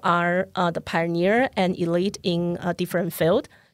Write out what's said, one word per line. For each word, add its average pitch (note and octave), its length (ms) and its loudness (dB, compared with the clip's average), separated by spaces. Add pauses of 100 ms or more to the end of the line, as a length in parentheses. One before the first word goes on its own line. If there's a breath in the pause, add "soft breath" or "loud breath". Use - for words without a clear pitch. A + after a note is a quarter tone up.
are, F3 520 2
uh, F3 160 2
the D#3+ 100 -6
pioneer F3 720 2
and F3+ 240 0
elite F3 420 0
in F3 400 -2
a F3 120 -2
different E3+ 400 -4
field. F3+ 340 0 (260 soft breath)